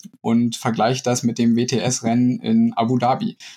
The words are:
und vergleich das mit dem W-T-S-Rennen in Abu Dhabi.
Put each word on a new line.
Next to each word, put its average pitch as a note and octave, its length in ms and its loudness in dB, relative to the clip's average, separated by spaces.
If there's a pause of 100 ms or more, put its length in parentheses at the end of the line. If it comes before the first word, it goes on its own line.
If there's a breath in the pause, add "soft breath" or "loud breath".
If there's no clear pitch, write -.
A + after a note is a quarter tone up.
(220)
und A#2 340 0
vergleich A2+ 480 -2
das B2 180 0
mit A2+ 160 -2
dem A#2 180 2
W-T-S-Rennen B2 840 0
in A2+ 340 2
Abu A#2 240 0
Dhabi. A#2+ 400 -2 (200 loud breath)